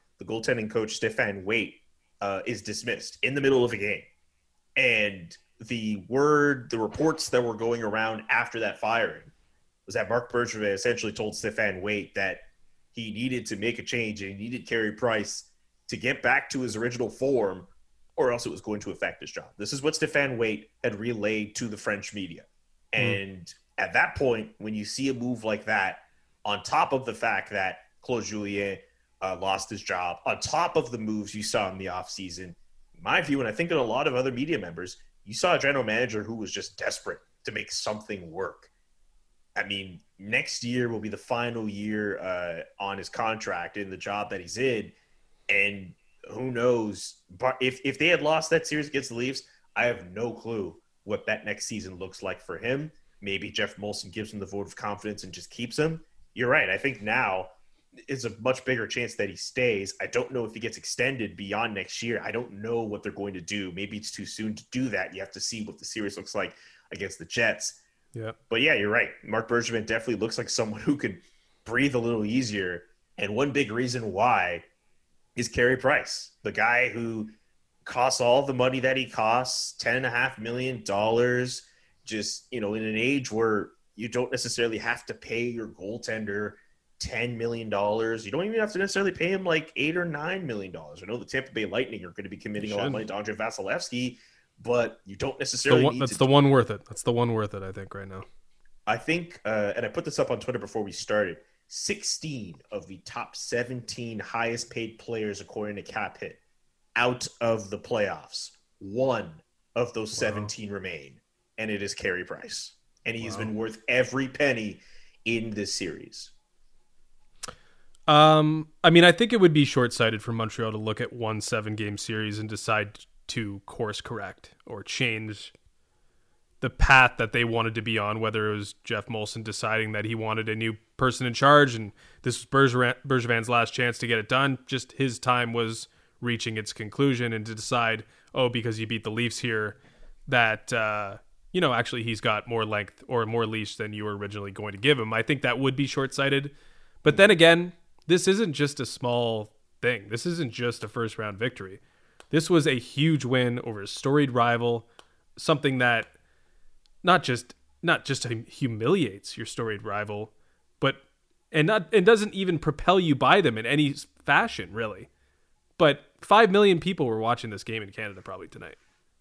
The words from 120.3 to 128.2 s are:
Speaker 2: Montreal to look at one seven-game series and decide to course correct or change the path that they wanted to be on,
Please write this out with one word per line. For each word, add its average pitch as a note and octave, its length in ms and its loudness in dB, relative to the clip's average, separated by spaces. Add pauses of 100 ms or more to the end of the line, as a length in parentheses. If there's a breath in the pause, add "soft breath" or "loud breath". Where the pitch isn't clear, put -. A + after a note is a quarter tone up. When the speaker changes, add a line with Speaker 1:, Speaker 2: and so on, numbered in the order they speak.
Speaker 2:
Montreal A2+ 400 -2
to G#2+ 60 -6
look G#2+ 220 -2
at A#2+ 120 -6
one A2 280 -4
seven-game G#2+ 580 -4
series G#2+ 400 -4
and G#2+ 100 -6
decide G#2+ 520 -2 (280)
to G2+ 380 -6
course - 340 -6
correct G2+ 500 -10 (140)
or G2+ 200 -12
change A2 680 -4 (1080)
the C3 100 -2
path C3 480 8
that A2+ 140 -2
they A#2+ 120 2
wanted A2+ 300 0
to A2+ 80 -4
be A2 160 -2
on, G#2+ 220 -2